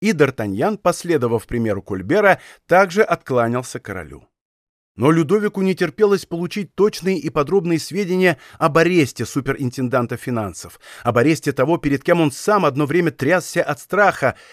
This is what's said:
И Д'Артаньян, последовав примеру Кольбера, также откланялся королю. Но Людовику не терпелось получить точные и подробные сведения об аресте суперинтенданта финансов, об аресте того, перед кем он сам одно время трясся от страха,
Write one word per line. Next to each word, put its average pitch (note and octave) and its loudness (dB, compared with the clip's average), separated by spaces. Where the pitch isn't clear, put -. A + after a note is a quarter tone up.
И G#3+ 2
Д'Артаньян, C3+ 0
последовав B2+ 0
примеру A2 -2
Кольбера, D3+ 0
также F#3+ 2
откланялся B2 -2
королю. E2 -14
Но C#3 4
Людовику F#3+ 0
не F#3+ 0
терпелось G3 0
получить F3 -8
точные F#3+ 0
и D#3 -6
подробные E3 0
сведения F#3 0
об D#3+ 2
аресте E3 2
суперинтенданта B2+ -2
финансов, A2 -8
об A#2 0
аресте D3 2
того, C3+ 2
перед C#3 -2
кем E3+ 4
он D3 2
сам G#3 0
одно C#3+ 2
время E3 0
трясся E3 0
от - -4
страха, F3+ 0